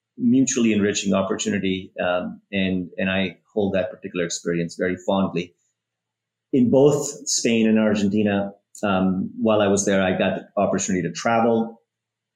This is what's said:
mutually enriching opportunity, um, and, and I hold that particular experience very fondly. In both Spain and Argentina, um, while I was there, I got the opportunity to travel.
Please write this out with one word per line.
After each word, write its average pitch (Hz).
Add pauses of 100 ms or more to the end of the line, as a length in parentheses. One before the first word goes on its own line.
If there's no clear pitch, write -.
(180)
mutually 120
enriching 101
opportunity, 98 (100)
um, 90 (100)
and, 95
and 95
I 95 (160)
hold 98
that 92
particular 90
experience 85
very 90 (120)
fondly. 92 (1000)
In 123
both 147
Spain 113
and 110
Argentina, 101 (300)
um, 95 (100)
while 110
I 101
was 98
there, 98
I 92
got 98
the -
opportunity 92
to 85
travel. 113 (540)